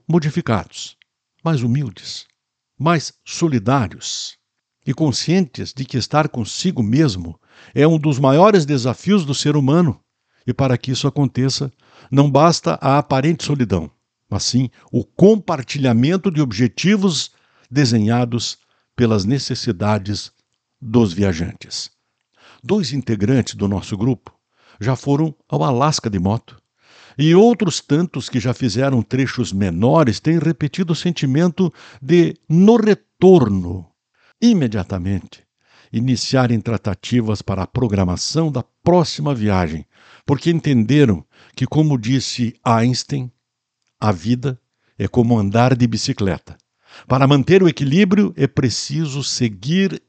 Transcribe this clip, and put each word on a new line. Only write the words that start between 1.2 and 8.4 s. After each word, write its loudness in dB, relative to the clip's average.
mais 0
humildes, -6
mais 0
solidários -4
e -4
conscientes -2
de -10
que -6
estar 0
consigo -6
mesmo -2
é 4
um 2
dos 0
maiores 4